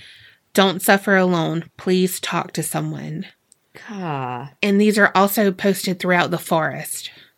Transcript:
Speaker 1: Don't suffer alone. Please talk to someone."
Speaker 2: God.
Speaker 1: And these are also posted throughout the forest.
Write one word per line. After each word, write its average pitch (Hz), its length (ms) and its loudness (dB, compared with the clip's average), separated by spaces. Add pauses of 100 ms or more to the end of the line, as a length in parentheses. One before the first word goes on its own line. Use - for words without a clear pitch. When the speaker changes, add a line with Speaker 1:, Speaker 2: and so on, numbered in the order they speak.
(540)
Speaker 1:
Don't 190 260 4
suffer 196 360 4
alone. 165 480 2 (120)
Please 185 440 0
talk - 320 -4
to 160 100 -4
someone." 156 640 -6 (640)
Speaker 2:
God. 143 600 -8 (120)
Speaker 1:
And 202 180 2
these 214 180 2
are 202 160 4
also 196 380 2
posted 190 460 -2
throughout 175 320 0
the 170 80 -2
forest. 151 720 -4 (280)